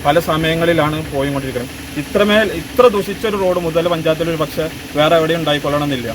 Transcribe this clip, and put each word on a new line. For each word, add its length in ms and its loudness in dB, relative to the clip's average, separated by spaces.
പല 140 4
സമയങ്ങളിലാണ് 680 2
പോയിക്കൊണ്ടിരിക്കുന്നത്. 600 -4
ഇത്രമേൽ, 460 2
ഇത്ര 240 2
ദുഷിച്ചൊരു 480 -4
റോഡ് 240 2
മുതൽ 260 0
പഞ്ചായത്തിൽ 400 0
ഒരു 100 -4
പക്ഷേ 220 -4
വേറെ 200 4
എവിടെയും 240 2
ഉണ്ടായിക്കൊള്ളണമെന്നില്ല. 720 -2